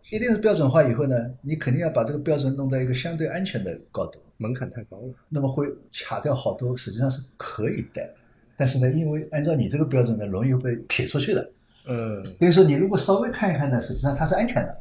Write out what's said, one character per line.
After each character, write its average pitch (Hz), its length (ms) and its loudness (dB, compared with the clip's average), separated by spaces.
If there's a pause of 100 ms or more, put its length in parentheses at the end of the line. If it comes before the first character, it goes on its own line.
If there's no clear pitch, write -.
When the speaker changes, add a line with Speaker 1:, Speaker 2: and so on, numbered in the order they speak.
(100)
Speaker 1:
一 214 80 -4
定 247 100 -2
是 214 100 2
标 214 140 4
准 151 160 2
化 156 140 6
以 127 100 2
后 139 140 0
呢， 123 240 0 (100)
你 147 140 -6
肯 151 180 -2
定 165 80 0
要 165 80 0
把 127 140 0
这 127 100 -2
个 151 60 -4
标 151 180 0
准 131 200 0
弄 135 120 -2
到 131 100 0
一 127 60 -2
个 127 80 0
相 165 240 -4
对 156 120 -2
安 180 160 -4
全 127 180 -6
的 87 160 -6 (140)
高 92 140 -4
度。 - 120 -14 (200)
Speaker 2:
门 110 140 -4
槛 123 200 -6
太 117 120 -12
高 92 120 -18
了。 127 180 -14 (140)
Speaker 1:
那 151 120 -4
么 135 80 0
会 143 200 -2 (240)
卡 - 260 -8
掉 143 160 0
好 110 200 -2
多， 123 220 -4
实 - 140 -8
际 101 80 -6
上 135 100 2
是 127 140 -4 (140)
可 - 340 -4
以 - 240 -4
贷， - 160 -8 (460)
但 139 100 2
是 131 140 0
呢， 127 100 4
因 156 200 0
为 151 200 -4
按 147 140 -2
照 165 100 2
你 113 140 2
这 147 100 -2
个 156 60 2
标 127 180 2
准 113 160 0
呢， 104 80 -6
容 98 180 -2
易 135 100 2
被 127 200 0 (140)
撇 127 180 0
出 143 140 -2
去 - 120 0
的。 - 160 0 (380)
Speaker 2:
嗯。 113 360 -4 (160)
Speaker 1:
等 175 100 6
于 175 40 8
说 185 100 10
你 147 120 8
如 185 120 4
果 196 120 2
稍 202 220 2
微 233 100 -2
看 190 240 0
一 - 20 -2
看 139 140 0
呢， 120 100 2
实 - 140 -6
际 - 60 -4
上 135 140 2
它 160 120 0
是 - 80 2
安 226 120 2
全 - 100 -2
的， - 240 -2